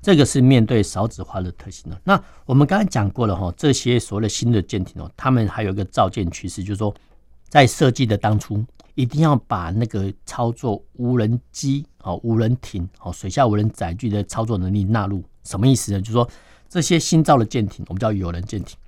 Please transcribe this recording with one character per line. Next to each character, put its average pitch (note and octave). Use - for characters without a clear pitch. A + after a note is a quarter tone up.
这 G3
个 C#3+
是 C3+
面 B2+
对 A2
少 G2+
子 G#2+
化 -
的 F2+
特 -
性 -
了。 F2
那 F#3+
我 -
们 C#3
刚 F#3
才 A3
讲 G#2
过 A#2+
了， G2+
哦， F2
这 D3
些 B2
所 G#2
谓 A2
的 A2
新 -
的 G#2+
舰 C#3
艇， -
哦， D#2
他 -
们 A2+
还 A2
有 G2+
一 F#2+
个 G2
造 G2
舰 F#2
趋 -
势， F2+
就 G2+
是 -
说 G#2
在 C#3+
设 C3+
计 C3
的 G#2+
当 G#2+
初 G#2
一 C3
定 C#3+
要 D3+
把 F2
那 A2
个 G2
操 A#2
作 A2+
无 B2
人 A#2
机、 C#3
哦， F2
无 A2+
人 A#2
艇、 F#2
哦， F2+
水 -
下 C3
无 G#2
人 G#2+
载 E2+
具 A#2
的 G2+
操 -
作 A2+
能 F#2
力 G2+
纳 G#2
入。 G2
什 -
么 G#2
意 C3
思 -
呢？ G2
就 F#2+
是 A2
说 A#2+
这 F3+
些 E3
新 D#3+
造 D3
的 A#2
舰 G#2+
艇， -
我 E2
们 F#2+
叫 A2
有 F#2
人 E2+
舰 G2+
艇 -